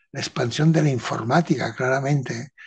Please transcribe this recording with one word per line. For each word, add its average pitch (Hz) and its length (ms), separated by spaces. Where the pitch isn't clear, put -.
la 139 80
expansión 139 520
de 160 100
la 151 80
informática, 120 840
claramente. 131 800